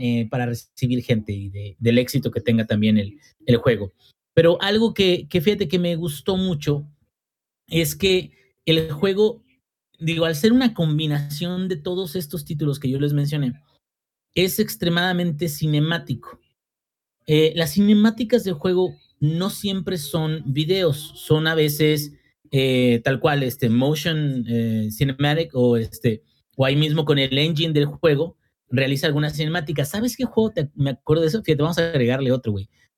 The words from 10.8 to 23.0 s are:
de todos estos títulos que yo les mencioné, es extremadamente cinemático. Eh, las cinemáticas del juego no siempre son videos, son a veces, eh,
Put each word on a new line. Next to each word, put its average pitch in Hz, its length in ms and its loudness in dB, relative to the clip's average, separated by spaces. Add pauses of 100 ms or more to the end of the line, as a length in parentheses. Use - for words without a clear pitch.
de 180 80 -4
todos 180 400 -6
estos 175 280 -8
títulos 147 340 -4
que 127 120 -4
yo 135 100 -2
les 147 140 0
mencioné, 143 400 -2 (800)
es 180 240 0
extremadamente 175 880 -2
cinemático. 151 880 -2 (880)
Eh, 156 300 4
las 160 160 -2
cinemáticas 214 720 4
del 185 100 -2
juego 180 400 0 (260)
no 165 300 0
siempre 190 480 -4
son 156 480 -2
videos, 156 680 0
son 156 320 0
a 160 80 2
veces, 151 580 0 (380)
eh, 127 540 2